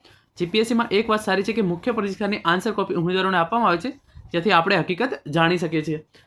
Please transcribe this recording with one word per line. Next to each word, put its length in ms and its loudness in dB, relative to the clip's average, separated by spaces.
જી 140 -2
પી 120 2
એસ 80 -2
સીમાં 260 2
એક 140 0
વાત 160 0
સારી 200 0
છે 100 -2
કે 140 2
મુખ્ય 260 -2
પરીક્ષાની 440 -4
આન્સર 260 0
કોપી 220 -2
ઉમેદવારોને 400 0
આપવામાં 300 0
આવે 120 2
છે, 80 -6
જેથી 240 2
આપણે 240 4
હકીકત 320 -2
જાણી 280 2
શકીએ 240 -2
છીએ. 120 -4